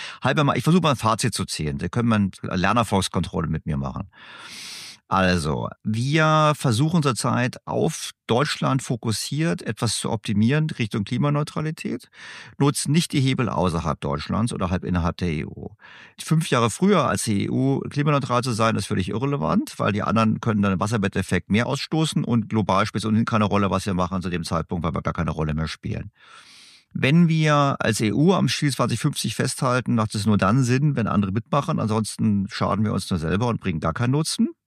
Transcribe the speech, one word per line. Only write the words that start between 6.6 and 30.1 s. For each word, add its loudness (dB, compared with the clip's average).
zurzeit 0
auf -2
Deutschland 0
fokussiert, -4
etwas -4
zu -4
optimieren 0
Richtung -4
Klimaneutralität, -4
nutzen 0
nicht 2
die 2
Hebel 0
außerhalb 0
Deutschlands -2
oder -4
halb -2
innerhalb -2
der -2
E -4
U. -14
Fünf 0
Jahre 4
früher 2
als -2
die 0
E -4
U 0
klimaneutral 0
zu -2
sein, 2
ist -4
völlig -2
irrelevant, -2
weil 0
die -2
anderen 2
können 0
dann 2
im -2
Wasserbetteffekt -2
mehr 2
ausstoßen -2
und 0
global 2
spielt -6
es -2
ohnehin 2
keine 2
Rolle, 2
was -2
wir -2
machen -2
zu -4
dem -4
Zeitpunkt, -4
weil -2
wir -4
gar -4
keine -2
Rolle -2
mehr -2
spielen. -8
Wenn 6
wir 4
als 0
E 2
U 4
am 2
Ziel 0
zwanzig 0
fünfzig -2
festhalten, 0
macht 0